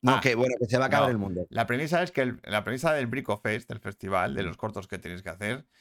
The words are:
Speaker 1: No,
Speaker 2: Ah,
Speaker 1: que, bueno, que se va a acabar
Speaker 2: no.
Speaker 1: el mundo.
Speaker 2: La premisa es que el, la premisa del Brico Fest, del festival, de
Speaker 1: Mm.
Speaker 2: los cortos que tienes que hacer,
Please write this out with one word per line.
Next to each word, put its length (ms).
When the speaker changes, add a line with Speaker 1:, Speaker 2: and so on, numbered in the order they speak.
Speaker 1:
No, 140
Speaker 2:
Ah, 60
Speaker 1:
que, 140
bueno, 240
que 60
se 120
va 80
a 20
acabar 200
Speaker 2:
no. 40
Speaker 1:
el 60
mundo. 320
Speaker 2:
La 160
premisa 380
es 80
que 100
el, 220
la 200
premisa 300
del 140
Brico 300
Fest, 320
del 100
festival, 560
de 80
Speaker 1:
Mm. 40
Speaker 2:
los 100
cortos 300
que 120
tienes 240
que 60
hacer, 360